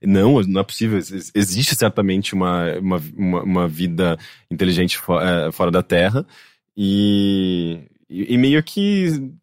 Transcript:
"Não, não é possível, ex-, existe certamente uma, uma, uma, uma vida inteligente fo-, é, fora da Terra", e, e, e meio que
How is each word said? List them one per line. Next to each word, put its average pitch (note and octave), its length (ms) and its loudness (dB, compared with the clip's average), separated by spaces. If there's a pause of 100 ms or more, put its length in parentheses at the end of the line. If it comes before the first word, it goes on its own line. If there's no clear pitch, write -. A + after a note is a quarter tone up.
"Não, G2+ 400 4
não F#2+ 200 0
é - 20 0
possível, A2 340 -2
ex-, F#2 360 -8
existe G2+ 420 0
certamente G2+ 580 0
uma, F2+ 460 0
uma, F#2 220 -2 (160)
uma, F2+ 260 0
uma F2+ 240 0
vida E2+ 500 -2 (320)
inteligente F2+ 480 0
fo-, F2 220 -2
é, E2+ 320 0
fora F2+ 200 0
da F2+ 100 2
Terra", F#2+ 440 2 (500)
e, G2 1040 0 (300)
e, G2+ 240 -6
e B2 40 2
meio C#3 260 2
que F3+ 680 -2 (120)